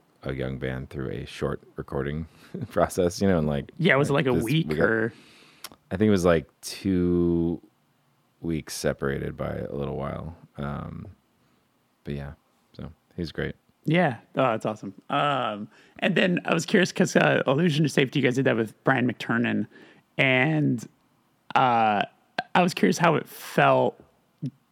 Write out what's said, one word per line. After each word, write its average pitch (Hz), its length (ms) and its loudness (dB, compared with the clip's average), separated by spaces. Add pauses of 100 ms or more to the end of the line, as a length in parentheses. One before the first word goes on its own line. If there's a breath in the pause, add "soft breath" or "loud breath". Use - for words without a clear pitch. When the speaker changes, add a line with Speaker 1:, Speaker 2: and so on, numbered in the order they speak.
(240)
Speaker 1:
a 69 100 -6
young 65 240 -6
band 65 320 -8
through 67 200 -8
a 65 160 -8
short - 360 -6 (140)
recording 76 520 -6 (200)
<laughs> - 240 -10
process, 87 500 0
you 98 60 4
know, 92 100 4
and, 76 100 0
like, 71 300 -4
Speaker 2:
Yeah, 160 200 4
was 143 120 0
it, 143 40 0
Speaker 1:
like, 135 120 0
Speaker 2:
like, 127 80 2
a 120 40 2
Speaker 1:
this, - 80 0
Speaker 2:
week 151 240 -2
Speaker 1:
we 151 60 -2
got, 156 140 0
Speaker 2:
or? 113 240 -2 (760 loud breath)
Speaker 1:
I 92 60 -6
think 107 100 4
it 107 40 6
was, 90 140 2
like, 82 220 4 (140)
two 87 1000 0 (800)
weeks 82 320 -6
separated 71 640 -4
by 71 200 -6 (120)
a - 60 -10
little 69 200 -6
while. 69 400 -8 (220)
Um, 71 500 -10 (960)
but 71 120 -8
yeah, 71 160 -10 (420)
so 73 180 -14 (240)
he's 82 160 -6
great. 73 240 -6 (300)
Speaker 2:
Yeah. 156 320 0 (180)
Oh, 131 160 2
that's 110 140 -2
awesome. 104 280 -6 (160)
Um, 127 580 -2 (320 soft breath)
and 185 160 0
then 180 300 2
I - 80 2
was 170 120 -2
curious 185 260 2
'cause, - 240 0
uh, 143 320 4
Illusion 151 360 2
to 139 60 2
Safety, 143 300 0
you 123 60 0
guys 123 100 2
did 135 100 0
that 123 120 2
with 110 160 -2 (100)
Brian 123 280 2
McTernan. 113 560 -2 (500 loud breath)
And, 135 680 2 (680)
uh, 113 480 4 (500)
I 180 100 6
was 175 100 0
curious 185 240 2
how 165 180 4
it - 120 -4
felt 131 720 2 (720)